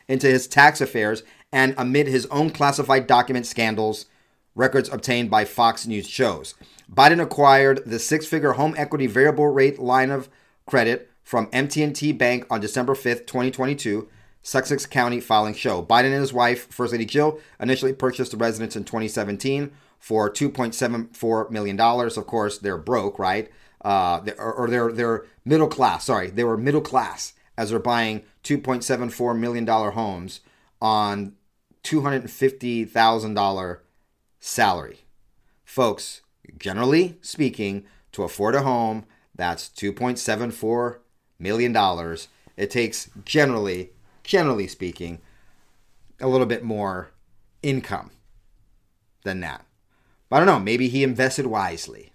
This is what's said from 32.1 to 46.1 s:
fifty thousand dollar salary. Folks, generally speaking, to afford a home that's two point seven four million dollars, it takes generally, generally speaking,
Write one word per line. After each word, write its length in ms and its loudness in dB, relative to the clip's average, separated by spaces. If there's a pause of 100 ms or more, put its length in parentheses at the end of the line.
fifty 560 -2
thousand 480 2
dollar 480 -2 (560)
salary. 600 -2 (640)
Folks, 580 -2 (360)
generally 600 0
speaking, 640 -4 (280)
to 100 -8
afford 320 -2
a 80 2
home 420 -2 (300)
that's 340 -6
two 240 -6
point 260 -4
seven 320 -4
four 520 -4 (360)
million 340 -2
dollars, 560 -2 (280)
it 140 -4
takes 400 -4 (140)
generally, 680 0 (320)
generally 420 0
speaking, 540 -10 (1000)